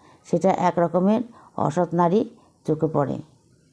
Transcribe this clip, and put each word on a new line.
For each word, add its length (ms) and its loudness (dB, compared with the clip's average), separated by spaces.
সেটা 280 0
এক 280 0
রকমের 420 2
অসৎ 360 -2
নারী 360 2
চোখে 220 0
পড়ে। 280 -2